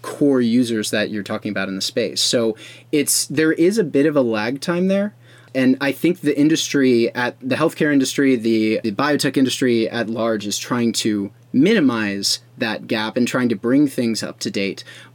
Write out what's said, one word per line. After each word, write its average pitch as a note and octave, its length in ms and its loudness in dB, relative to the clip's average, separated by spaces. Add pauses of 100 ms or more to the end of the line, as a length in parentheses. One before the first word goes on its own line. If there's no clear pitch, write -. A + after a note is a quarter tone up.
core C3+ 400 2
users A#2 480 0
that G#2+ 200 0
you're G#2 120 -6
talking G#2+ 280 -6
about G2 180 -4
in F#2+ 60 -6
the F#2+ 60 -6
space. G2+ 400 -4
So A#2 360 0 (360)
it's, C#3+ 340 0
there D#3 260 2
is F#3+ 260 2
a G3 60 2
bit C#3 200 2
of D3+ 120 2
a C#3 60 4
lag A2+ 380 -2
time F3+ 280 -2
there. G3 260 -2 (400)
And C3 260 2
I C#3 120 0
think F3 280 0
the C#3+ 180 0
industry C3+ 760 2
at, B2 260 -4
the B2+ 140 -4
healthcare D#3 360 0
industry, C3+ 460 2
the, A2 480 2
the A2 80 -2
biotech C#3+ 460 0
industry B2 500 2
at A2+ 220 -4
large A2+ 360 -2
is G2+ 120 -6
trying A#2 340 -2
to G#2 400 -2 (220)
minimize A#2+ 840 2 (180)
that A2+ 280 -6
gap A2 300 -4
and A#2+ 100 2
trying B2 220 0
to A2+ 60 0
bring C3+ 340 2
things A#2 340 -2
up D#2 180 -10
to A2+ 100 -6
date. G2 340 -4 (300)